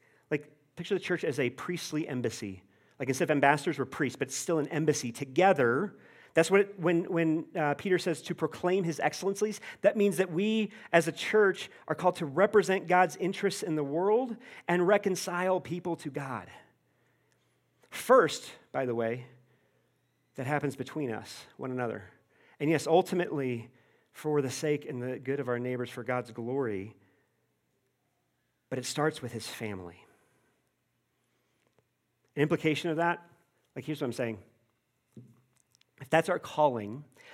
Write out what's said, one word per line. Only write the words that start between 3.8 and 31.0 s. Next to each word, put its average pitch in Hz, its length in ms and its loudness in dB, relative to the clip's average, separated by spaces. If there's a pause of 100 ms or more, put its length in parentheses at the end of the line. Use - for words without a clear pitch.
priests, - 280 -2
but 135 140 -4
it's - 80 -8
still 165 220 -2
an 147 100 -2
embassy 151 420 0
together. 143 840 2 (380)
That's 165 160 4
what 196 100 6
it, 202 180 -2
when, 170 260 2
when, 165 420 0 (100)
uh, 147 180 2
Peter 180 240 0
says 160 240 -2
to - 140 -6
proclaim 180 480 0
his 165 160 -4
excellencies, 196 580 -2 (220)
that 233 160 4
means 202 220 4
that 180 120 2
we 208 400 0 (220)
as 170 160 6
a 160 40 -2
church - 580 2 (180)
are 156 80 0
called 180 200 2
to 165 100 -4
represent 190 600 4
God's 180 300 4
interests 190 480 -2
in 165 100 -2
the 151 100 0
world 208 520 0 (320)
and 175 180 4
reconcile 185 760 2
people 170 360 -6
to 151 140 -10
God. 131 380 -8 (1400)
First, - 600 4 (220)
by 135 140 -2
the 120 80 -2
way, 117 320 -2 (1080)
that 127 140 -8
happens 143 260 -2
between 131 380 -6
us, - 340 -12 (120)
one 131 120 -8
another. 113 400 -6 (480)
And 147 100 -2
yes, 156 200 2
ultimately, 143 800 0 (400)
for 151 320 -2
the 131 80 0
sake 147 380 -2
and 127 120 -6
the 123 200 -6
good 135 180 -4
of 127 100 -6
our 120 120 0
neighbors, 123 300 -4
for 123 120 -12
God's 120 300 -4
glory, 113 640 -4 (1700)
but 123 120 -4
it 120 40 -8
starts 151 380 -2
with 120 80 -8
his 110 160 -10
family. 92 580 -10 (2250)